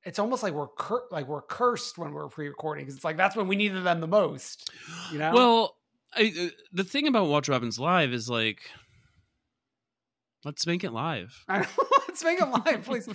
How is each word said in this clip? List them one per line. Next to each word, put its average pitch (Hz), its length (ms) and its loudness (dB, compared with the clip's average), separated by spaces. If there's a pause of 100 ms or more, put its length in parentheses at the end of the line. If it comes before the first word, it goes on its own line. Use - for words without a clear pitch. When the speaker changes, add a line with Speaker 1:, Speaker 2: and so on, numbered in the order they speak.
Speaker 1:
it's 170 160 -10
almost 240 220 0
like 190 120 -2
we're 143 140 -4
cur-, 247 440 -4
like, 151 160 -6
we're 147 160 -8
cursed - 560 -2
when 156 120 -8
we're 147 160 -8
pre-recording 147 580 -8
'cause 135 100 -12
it's - 100 -8
like, 160 120 -2
that's 190 180 4
when 208 120 0
we 196 80 2
needed 196 280 0
them 170 180 2
the 160 60 -4
most, - 640 0 (400)
you 151 80 -6
know? 156 140 0
Speaker 2:
Well, 233 420 6 (400)
I, 220 220 4
uh, 175 120 -2 (240)
the 185 100 -2
thing 277 240 0
about 226 200 4
Watch 147 220 2
What 139 60 4
Happens 117 220 -2
Live 151 360 2
is, 117 160 -4
like, 113 320 0 (1800)
let's 147 220 -4
make 170 180 -2
it 165 80 -4
live. 120 540 -6
Speaker 1:
<laughs> - 20 -20
I - 120 2
know, - 80 -2 (400)
let's 339 160 -8
make 339 180 2
it 311 60 2
live, 247 380 0
please. 247 300 -6